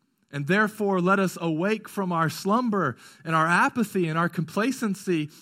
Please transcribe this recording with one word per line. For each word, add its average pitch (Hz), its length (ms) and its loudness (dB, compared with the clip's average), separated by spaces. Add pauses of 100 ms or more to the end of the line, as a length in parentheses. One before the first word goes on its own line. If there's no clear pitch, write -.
(320)
And 143 140 -6
therefore, 196 560 2
let 190 160 4
us 185 240 0
awake 175 480 -2
from 190 220 -4
our 165 180 2
slumber 202 680 0 (280)
and 165 100 0
our 160 120 4
apathy 196 600 0
and 156 80 -2
our 170 140 2
complacency, 190 1000 -2 (100)